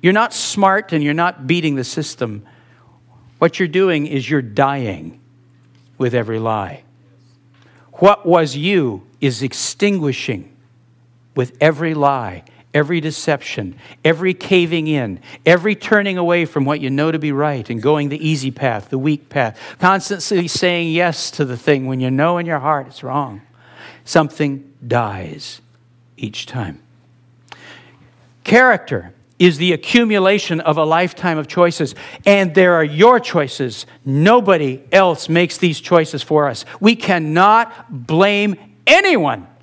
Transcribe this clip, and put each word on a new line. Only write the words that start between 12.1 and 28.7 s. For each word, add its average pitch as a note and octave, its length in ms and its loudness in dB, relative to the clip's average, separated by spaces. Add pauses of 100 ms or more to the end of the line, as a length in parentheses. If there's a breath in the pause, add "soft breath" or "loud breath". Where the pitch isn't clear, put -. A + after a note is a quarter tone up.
every D3+ 260 0
deception, C#3+ 760 -6 (260 loud breath)
every E3 300 0
caving E3+ 540 0
in, A#2+ 320 -4 (260 loud breath)
every F3 300 4
turning G3+ 420 0
away F3 260 0
from D3+ 200 -2
what C#3+ 160 -4
you C3+ 100 -4
know D3 220 0
to D#3+ 60 -2
be D3+ 120 -4
right C#3 380 -4
and A#2 120 -6
going D3 280 0
the D3+ 180 -6
easy C#3 240 -2
path, A#2+ 380 -6
the C3+ 100 -6
weak D3 300 -2
path, B2+ 280 -2 (220 loud breath)
constantly F#3 680 0
saying E3+ 440 -2
yes E3+ 400 -2
to D3+ 120 -2
the B2 120 -8
thing C3 300 0
when C3 140 -4
you B2+ 100 -2
know D#3+ 280 0
in E3+ 80 -6
your E3 120 -4
heart C3+ 300 -4
it's - 160 -20
wrong. B2+ 380 -6 (640 loud breath)
Something D3 680 -2 (120)
dies G2 760 -6 (560)
each - 300 -10
time. F#2+ 360 -10 (1600 loud breath)
Character F#3+ 720 2 (240)